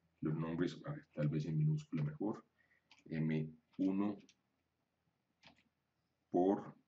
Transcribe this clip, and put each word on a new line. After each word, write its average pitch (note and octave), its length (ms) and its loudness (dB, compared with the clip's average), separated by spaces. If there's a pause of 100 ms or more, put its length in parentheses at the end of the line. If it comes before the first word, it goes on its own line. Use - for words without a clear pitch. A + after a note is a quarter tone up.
(200)
los D#2 160 -2
nombres, E2 500 -2
a D3 60 -4
ver, - 220 -12
tal D2+ 160 0
vez D3+ 160 0
en D#3 120 -2
minúscula D2+ 460 0
mejor, G2+ 400 -4 (600)
M D#2 440 0 (280)
uno F#2+ 420 2 (2000)
por F#2+ 460 2 (120)